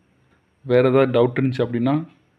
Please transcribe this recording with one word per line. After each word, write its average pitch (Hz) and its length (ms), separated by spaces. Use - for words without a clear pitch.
வேற 127 280
ஏதாவது 127 320
டவுட் 127 220
இருந்துச்சு 127 140
அப்படின்னா 123 480